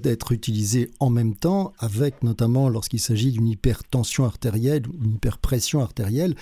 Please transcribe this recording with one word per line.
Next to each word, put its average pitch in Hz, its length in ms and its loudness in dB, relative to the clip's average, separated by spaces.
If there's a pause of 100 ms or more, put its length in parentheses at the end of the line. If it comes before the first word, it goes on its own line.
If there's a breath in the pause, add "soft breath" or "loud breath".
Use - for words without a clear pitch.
être 120 280 -2
utilisé 110 680 0
en 135 100 2
même 117 260 2
temps 190 440 0
avec, 117 420 -2
notamment 120 480 2
lorsqu'il 113 300 -2
s'agit 117 320 0
d'une 113 160 2
hypertension 117 760 0
artérielle 120 640 0
ou 156 160 -6
une 110 120 2
hyperpression 120 680 0
artérielle, 123 600 0